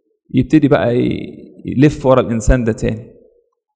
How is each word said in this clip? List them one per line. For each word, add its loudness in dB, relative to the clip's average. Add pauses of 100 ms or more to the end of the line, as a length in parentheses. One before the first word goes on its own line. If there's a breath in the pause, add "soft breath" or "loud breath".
(340)
يبتدي 2
بقى 0
ي-، -6 (300)
يلف 0
ورا 4
الإنسان -2
ده 0
تاني، -6 (640)